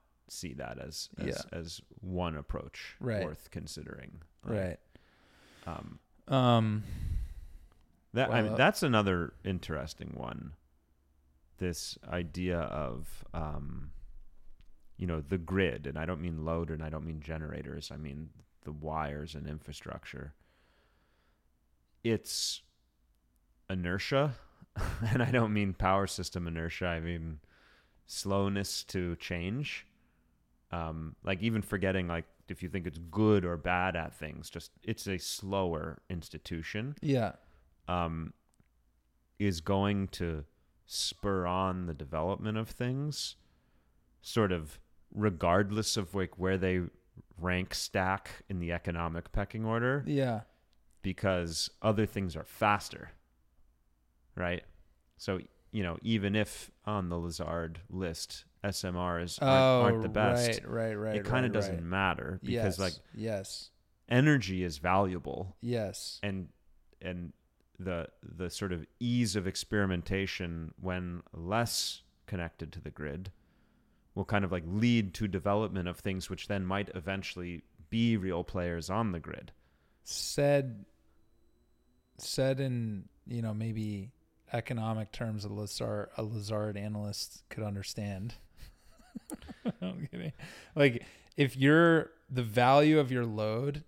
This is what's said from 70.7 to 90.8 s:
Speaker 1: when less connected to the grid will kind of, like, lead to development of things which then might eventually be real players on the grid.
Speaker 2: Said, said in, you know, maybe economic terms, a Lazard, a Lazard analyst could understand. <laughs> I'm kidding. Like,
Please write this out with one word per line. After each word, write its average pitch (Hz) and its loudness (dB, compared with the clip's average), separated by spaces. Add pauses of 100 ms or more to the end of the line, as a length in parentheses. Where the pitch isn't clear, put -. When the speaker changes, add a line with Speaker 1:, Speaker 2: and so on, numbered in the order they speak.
Speaker 1:
when 90 -4 (120)
less 104 -2 (240)
connected 85 -6
to 82 -12
the 78 -12
grid 76 -8 (840)
will 101 0
kind 101 2
of, 87 0
like, 90 0
lead 107 4
to 107 0
development 98 0
of 87 -4
things 95 -4
which - -8
then 98 0
might 98 0
eventually 90 -6 (300)
be 113 6
real 90 0
players 87 -2
on 107 0
the 85 -4
grid. - -12 (520)
Speaker 2:
Said, 139 0 (1300)
said 131 0
in, 117 -2 (180)
you 117 -4
know, 110 -2
maybe 107 -4 (440)
economic 110 -2
terms, 107 -4
a 107 -6
Lazard, 104 -4
a - -2
Lazard 107 -2
analyst 104 -6
could - -8
understand. 101 -4
<laughs> - -12
I'm 185 -6
kidding. 175 -6 (440)
Like, 135 6 (320)